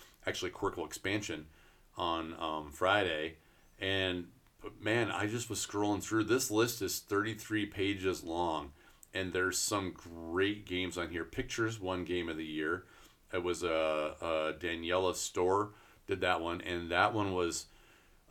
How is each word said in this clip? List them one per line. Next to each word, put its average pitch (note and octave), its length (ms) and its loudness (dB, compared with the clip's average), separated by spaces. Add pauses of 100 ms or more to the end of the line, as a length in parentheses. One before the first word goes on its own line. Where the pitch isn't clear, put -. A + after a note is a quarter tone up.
(260)
actually F#2+ 260 -4
Quirkle F2+ 340 -4
expansion F#2 600 -4 (500)
on, E2 440 -2
um, D#2 320 -2
Friday, E2+ 640 2 (440)
and F#2+ 500 0 (320)
but - 220 -14
man, G#2+ 280 2
I F#2+ 160 -2
just A#2+ 220 -4
was G2 160 -4
scrolling G#2 380 0
through. A2 220 2
This C3 260 2
list A#2 300 2
is F#2 180 -2
thirty-three G#2 680 0
pages F#2+ 560 0
long, E2 480 0 (420)
and F#2 200 -2
there's F2+ 240 2
some F#2+ 360 0
great F2 720 0
games F2+ 320 -2
on E2+ 120 -2
here. E2+ 140 -4
Pictures A2+ 560 -2
won F#2 260 -2
Game F2 240 -2
of D#2+ 80 -4
the D#2+ 80 -6
Year. D#2 400 -2 (480)
It F2+ 100 0
was, F2 200 0
uh, D#2 580 2
uh, D#2 320 0
Daniela E2+ 600 0
Storr G2 560 2 (360)
did G2 140 0
that F2+ 200 4
one, E2+ 200 -2
and E2+ 300 -4
that F2+ 220 6
one G2+ 200 0
was, F2 320 0 (640)